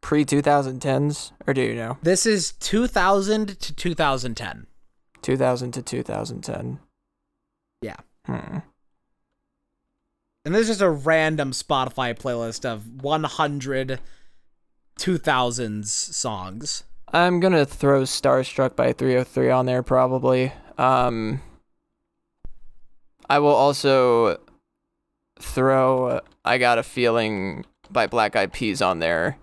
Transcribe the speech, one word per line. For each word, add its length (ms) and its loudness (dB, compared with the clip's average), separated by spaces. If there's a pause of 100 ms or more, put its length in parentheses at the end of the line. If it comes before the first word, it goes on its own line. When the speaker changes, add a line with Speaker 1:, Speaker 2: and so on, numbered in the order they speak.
Speaker 1:
pre-two 400 2
thousand 380 2
tens, 540 -2 (120)
or 80 0
do 80 0
you 140 -2
know? 280 -8
Speaker 2:
This 220 2
is 280 0
two 340 0
thousand 720 2
to 160 -8
two 180 -4
thousand 420 -2
ten. 320 -10 (540)
Speaker 1:
Two 140 0
thousand 380 0
to 80 -10
two 220 -6
thousand 400 -8
ten. 360 -8 (1000)
Speaker 2:
Yeah. 160 -12 (280)
Speaker 1:
Hmm. 340 -8 (1900)
Speaker 2:
And 100 0
this 60 4
is 60 2
just 140 0
a 80 6
random 640 2
Spotify 680 -2
playlist 460 -6
of 400 -8
one 220 0
hundred 760 -4 (1000)
two 200 0
thousands 720 -2
songs. 920 -8 (280)
Speaker 1:
I'm 280 2
gonna 260 4
throw 380 2
Starstruck 720 0
by 180 2
three 240 0
oh 60 2
three 260 0
on 160 2
there, 180 0
probably. 680 2 (240)
Um, 640 2 (1900)
I 100 4
will 160 4
also 840 4 (1000)
throw 840 2 (240)
I 120 2
Got 220 4
a 40 -4
Feeling 840 0 (260)
by 160 2
Black 280 0
Eyed 180 0
Peas 280 -2
on 180 0
there. 440 0